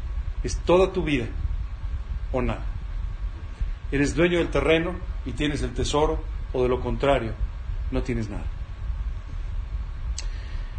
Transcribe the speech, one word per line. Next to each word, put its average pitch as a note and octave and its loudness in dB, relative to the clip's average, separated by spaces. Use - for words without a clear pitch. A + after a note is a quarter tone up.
Es - 0
toda F#3 6
tu F3+ 0
vida C#3+ 2
o B2+ 2
nada. A2 0
Eres C#3 2
dueño F3 6
del D#3+ 2
terreno D#3+ 4
y B2+ -4
tienes D3 0
el B2 -2
tesoro, D3 2
o B2+ 2
de B2 6
lo B2+ 2
contrario, A#2+ 2
no C3 2
tienes A2+ 0
nada. F#2 -4